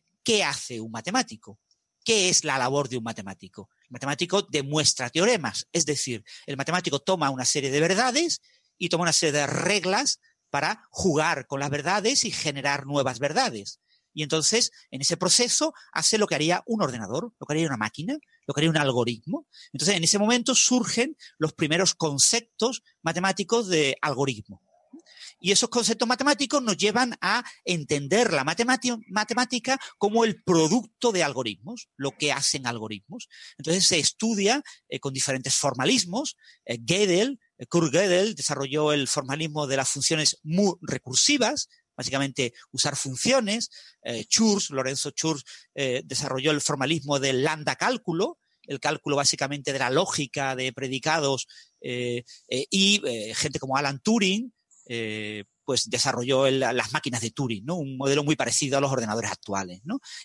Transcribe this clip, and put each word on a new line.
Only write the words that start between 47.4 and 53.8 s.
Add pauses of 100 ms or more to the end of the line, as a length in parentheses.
lambda
cálculo, (240)
el
cálculo
básicamente
de
la
lógica
de
predicados, (320)
eh, (240)
eh,
y,
eh,
gente
como
Alan